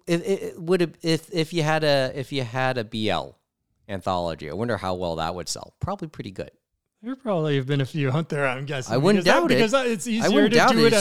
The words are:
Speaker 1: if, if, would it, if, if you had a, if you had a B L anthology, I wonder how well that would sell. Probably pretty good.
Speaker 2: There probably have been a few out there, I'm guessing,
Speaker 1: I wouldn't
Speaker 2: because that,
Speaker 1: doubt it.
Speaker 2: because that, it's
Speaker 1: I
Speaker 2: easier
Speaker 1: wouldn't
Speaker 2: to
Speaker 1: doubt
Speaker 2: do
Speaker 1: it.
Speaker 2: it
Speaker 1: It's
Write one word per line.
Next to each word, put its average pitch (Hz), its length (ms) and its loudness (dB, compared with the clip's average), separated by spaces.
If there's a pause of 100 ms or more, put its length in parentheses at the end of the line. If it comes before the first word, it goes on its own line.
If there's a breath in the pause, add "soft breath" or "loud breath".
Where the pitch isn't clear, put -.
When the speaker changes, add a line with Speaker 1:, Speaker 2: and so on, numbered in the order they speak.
Speaker 1:
if, 170 180 0
if, 185 360 -4
would 180 240 0
it, 160 180 -6
if, 160 320 -2
if 160 200 -2
you 165 100 0
had 156 200 0
a, 139 300 2
if 131 180 -8
you 135 120 -2
had 131 340 -2
a 117 60 -2
B 110 260 -2
L 73 300 -2 (480)
anthology, 87 600 -4
I 71 40 -8
wonder 110 240 -4
how 95 160 -4
well 90 220 -4
that 80 180 -4
would 87 160 -10
sell. - 300 -10
Probably 190 280 -8
pretty 113 240 -14
good. 92 200 -12 (520)
Speaker 2:
There 247 120 -10
probably 170 400 -2
have 135 100 -2
been 139 160 0
a 131 40 0
few 139 260 -2
out 160 180 -2
there, 143 180 -2
I'm 131 180 -4
guessing, 131 280 -6
Speaker 1:
I 120 40 2
wouldn't 185 260 4
Speaker 2:
because 185 100 6
that, 311 60 6
Speaker 1:
doubt 349 120 2
it. 247 40 4
Speaker 2:
because 220 160 4
that, 262 160 2
it's 226 180 -4
Speaker 1:
I 240 60 -4
Speaker 2:
easier 226 200 2
Speaker 1:
wouldn't 247 220 4
Speaker 2:
to 240 40 6
Speaker 1:
doubt 214 160 6
Speaker 2:
do 226 120 4
Speaker 1:
it. 226 80 6
Speaker 2:
it - 0 -
Speaker 1:
It's - 80 4